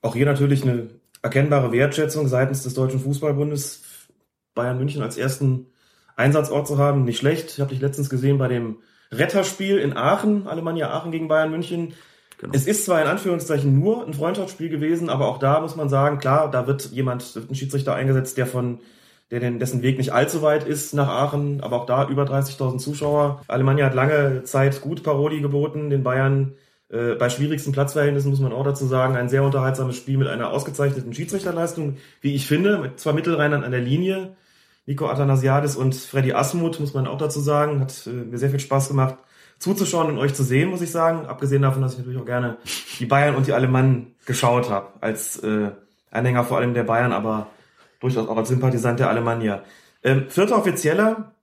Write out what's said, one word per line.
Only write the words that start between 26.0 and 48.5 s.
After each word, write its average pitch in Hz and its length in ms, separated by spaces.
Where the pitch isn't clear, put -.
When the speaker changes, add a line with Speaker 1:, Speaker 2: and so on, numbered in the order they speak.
Speaker 1:
Bayern, 135 520
äh, 117 280
bei 123 120
schwierigsten 139 440
Platzverhältnissen 139 580
muss 135 100
man 131 120
auch 127 120
dazu 139 220
sagen, 131 300
ein 123 120
sehr 135 140
unterhaltsames 131 540
Spiel 135 200
mit 135 120
einer 113 220
ausgezeichneten 139 600
Schiedsrichterleistung, 170 840
wie 143 120
ich 135 120
finde, 185 320
mit 135 220
zwei 151 120
Mittelrheinern 151 500
an 123 100
der 127 80
Linie, 185 540
Nico 139 200
Athanasiadis 135 640
und 127 220
Freddy 131 360
Asmuth, 165 460
muss 143 160
man 131 140
auch 143 100
dazu 147 220
sagen, 147 400
hat, - 260
äh, 117 40
mir 120 280
sehr 135 120
viel 139 100
Spaß 139 260
gemacht, 131 300
zuzuschauen 175 540
und 139 60
euch 139 160
zu 139 100
sehen, 135 260
muss 175 100
ich 170 120
sagen, 165 340
abgesehen 139 360
davon, 135 200
dass 127 120
ich - 40
natürlich 127 220
auch 117 60
gerne 123 320
die 120 60
Bayern 139 280
und 135 140
die - 40
Alemannen 131 600
geschaut 120 440
habe, 98 300
als, - 400
äh, 107 320
Anhänger 123 320
vor - 140
allem 123 160
der 117 100
Bayern, 117 280
aber 107 360
durchaus 123 300
auch 110 80
als 113 140